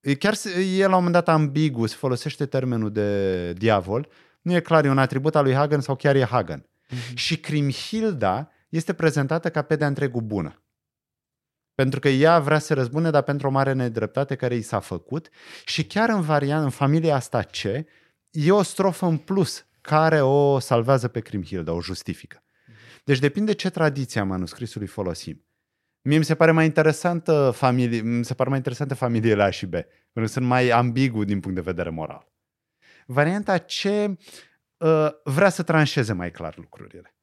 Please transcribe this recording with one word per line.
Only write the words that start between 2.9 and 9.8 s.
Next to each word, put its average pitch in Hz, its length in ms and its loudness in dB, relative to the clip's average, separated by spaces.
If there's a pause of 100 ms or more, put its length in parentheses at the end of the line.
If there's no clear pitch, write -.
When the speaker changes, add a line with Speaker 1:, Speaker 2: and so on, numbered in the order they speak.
Speaker 1:
de 98 600 -2
diavol. 101 560 2 (340)
Nu 170 120 -2
e 170 60 4
clar, 160 240 4
e 139 60 2
un 135 80 4
atribut 135 380 0
al 147 80 4
lui 131 100 2
Hagen 143 260 0
sau 131 160 -4
chiar 139 200 2
e 131 80 4
Hagen. 98 440 -4 (220)
Speaker 2:
Mhm. 123 260 -12
Speaker 1:
Și 160 220 -4
Kriemhilda 147 1120 -2 (180)
este 165 240 -4
prezentată 160 580 0
ca 151 120 -2
pe 156 140 -2
de-a 147 100 0